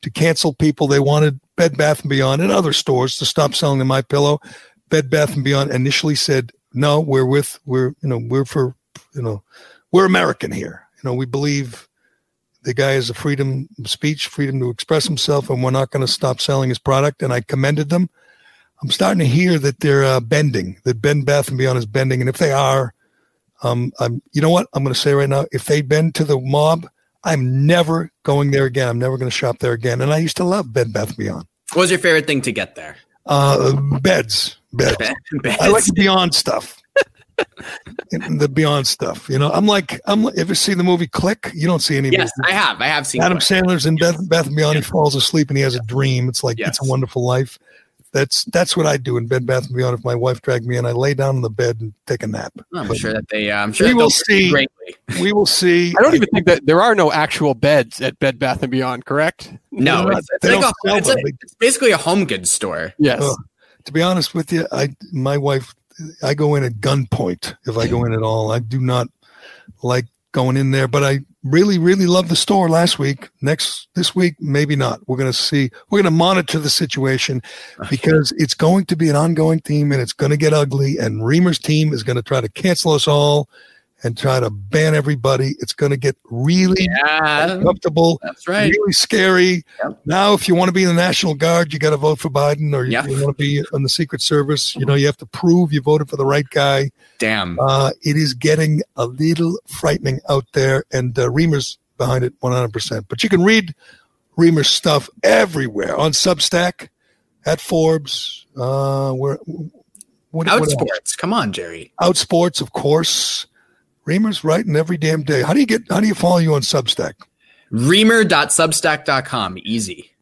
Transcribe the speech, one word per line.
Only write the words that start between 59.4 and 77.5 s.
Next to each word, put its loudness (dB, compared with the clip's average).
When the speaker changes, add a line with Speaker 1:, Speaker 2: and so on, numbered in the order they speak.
Speaker 2:
No, 2
Speaker 1:
They're 0
not, 0
Speaker 2:
it's, -10
it's -6
Speaker 1:
they 6
Speaker 2:
like 2
Speaker 1:
don't 4
Speaker 2:
a, -6
Speaker 1:
sell 2
Speaker 2:
it's -2
Speaker 1:
them. 4
Speaker 2:
a, -4
Speaker 1:
They -4
Speaker 2:
it's -20
basically 2
a 2
home 0
goods -4
store. -4
Speaker 3:
Yes. 2
Speaker 1:
Uh, 0
to -16
be 0
honest 0
with -4
you, 0
I, -2
my -2
wife, -2
I 0
go 2
in 2
at -4
gunpoint -2
if -4
I 0
go 0
in -2
at -2
all. 0
I 0
do -4
not 0
like -2
going 0
in 2
there, 0
but 0
I 0
really, 4
really 4
loved 2
the 0
store 2
last 2
week. -4
Next, -4
this -2
week, 2
maybe 0
not. -2
We're -2
gonna 0
see. 0
We're 2
gonna 4
monitor 2
the -2
situation -2